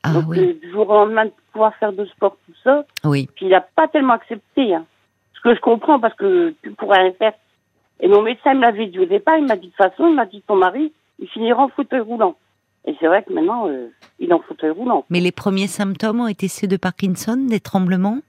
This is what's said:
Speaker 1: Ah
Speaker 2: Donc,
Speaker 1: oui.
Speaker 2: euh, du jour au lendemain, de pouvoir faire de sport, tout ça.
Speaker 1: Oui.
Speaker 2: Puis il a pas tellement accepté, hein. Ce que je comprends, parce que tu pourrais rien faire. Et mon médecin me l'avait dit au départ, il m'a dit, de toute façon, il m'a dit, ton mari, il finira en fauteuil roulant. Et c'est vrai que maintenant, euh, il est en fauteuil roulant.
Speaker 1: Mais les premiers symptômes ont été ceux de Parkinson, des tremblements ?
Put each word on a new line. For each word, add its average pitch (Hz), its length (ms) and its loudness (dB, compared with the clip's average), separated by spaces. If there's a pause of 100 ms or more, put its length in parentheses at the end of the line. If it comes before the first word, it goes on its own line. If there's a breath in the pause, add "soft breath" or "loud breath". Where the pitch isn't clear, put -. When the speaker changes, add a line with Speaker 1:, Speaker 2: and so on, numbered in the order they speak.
Speaker 1:
Ah 156 100 0
Speaker 2:
Donc, 339 160 0
Speaker 1:
oui. 175 100 -2
Speaker 2:
euh, 185 220 2
du - 100 -18
jour - 180 0
au 214 40 4
lendemain, 214 320 4
de 208 60 -8 (200)
pouvoir 214 240 0
faire 208 180 -4
de 202 120 -6
sport, 196 320 -4 (100)
tout 170 160 -20
ça. 285 200 2 (200)
Speaker 1:
Oui. 143 320 0
Speaker 2:
Puis - 100 -10
il 185 80 4
a 185 80 6
pas - 260 0
tellement 277 260 0
accepté, 226 600 -4
hein. 165 120 -6 (480)
Ce - 160 0
que 233 60 6
je - 60 -12
comprends, 247 380 2
parce 220 160 -2
que 175 380 0 (100)
tu - 80 -16
pourrais 202 300 2
rien 185 180 2
faire. 220 140 0 (680)
Et - 80 0
mon 208 140 6
médecin 240 320 0
me 269 80 2
l'avait 226 260 0
dit 180 120 -8
au 185 60 2
départ, 202 320 0
il 294 80 0
m'a 247 120 0
dit, 180 100 -18
de 180 40 -20
toute - 40 -20
façon, 202 320 2
il 320 80 4
m'a 247 100 0
dit, 202 220 -20
ton 214 80 0
mari, 190 380 0 (260)
il - 80 -12
finira 226 360 -2
en 277 60 2
fauteuil 262 300 -4
roulant. 226 360 -2 (500)
Et 147 140 -6
c'est 165 80 0
vrai 190 160 2
que - 100 -14
maintenant, 190 360 -2
euh, 127 180 -8 (320)
il 175 100 -6
est 175 40 2
en 165 60 2
fauteuil 156 320 -6
roulant. 208 380 -4
Speaker 1:
Mais 175 120 -2
les 180 100 0
premiers 190 360 -4
symptômes 208 540 -4
ont 240 60 -4
été 196 220 -6
ceux - 180 -6
de 185 100 0
Parkinson, 185 600 -4 (100)
des 220 140 -2
tremblements ? 190 680 -2